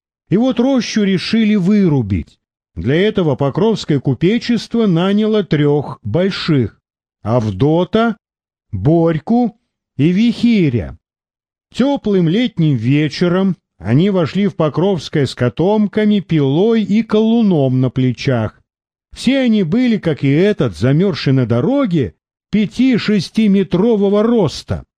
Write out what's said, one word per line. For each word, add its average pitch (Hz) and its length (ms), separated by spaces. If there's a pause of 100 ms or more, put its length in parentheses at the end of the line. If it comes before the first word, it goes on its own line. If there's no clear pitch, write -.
(300)
И 175 80
вот 247 220
рощу 240 440
решили 208 520
вырубить. 156 840 (360)
Для 104 200
этого 185 400
Покровское 151 640
купечество 220 880
наняло 202 580
трёх 147 600
больших: 151 760 (400)
Авдота, 143 960 (540)
Борьку 165 880 (380)
и 143 120
Вихиря. 180 880 (760)
Тёплым 214 540
летним 170 480
вечером 156 800 (220)
они 127 320
вошли 190 380
в - 80
Покровское 156 680
с - 100
котомками, 208 840
пилой 170 640
и 208 180
колуном 214 800
на 127 100
плечах. 123 720 (500)
Все 269 280
они 220 240
были, 226 340
как 156 260
и 139 60
этот, 147 480
замёрзший 143 560
на 131 120
дороге, 160 720 (360)
пяти-шестиметрового 208 1700
роста. 190 600 (140)